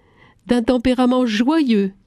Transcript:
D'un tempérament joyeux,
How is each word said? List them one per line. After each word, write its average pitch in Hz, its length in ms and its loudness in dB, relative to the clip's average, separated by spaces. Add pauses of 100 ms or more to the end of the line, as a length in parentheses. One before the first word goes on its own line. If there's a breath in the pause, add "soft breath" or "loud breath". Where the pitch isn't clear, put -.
(480 soft breath)
D'un 240 160 0
tempérament 254 640 0
joyeux, 226 640 0 (160)